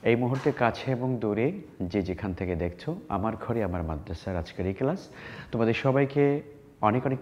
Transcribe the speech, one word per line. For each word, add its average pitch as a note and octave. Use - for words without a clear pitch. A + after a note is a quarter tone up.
এই A2+
মুহূর্তে C3
কাছে B2
এবং B2+
দূরে A2
যে F#2+
যেখান F#2
থেকে F2+
দেখছো, F2
আমার G2+
ঘরে A#2
আমার F2+
মাদ্রাসার E2
আজকের F2
এই G2
ক্লাস, C#3+
তোমাদের A#2
সবাইকে C#3+
অনেক A#2
অনেক C3